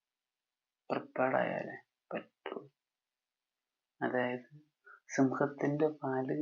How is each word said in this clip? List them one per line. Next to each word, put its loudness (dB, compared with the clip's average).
പ്രിപ്പയർഡ് 0
ആയാലേ -2
പറ്റൂ. -8
അതായത് 0
സിംഹത്തിന്റെ 2
പാല് -2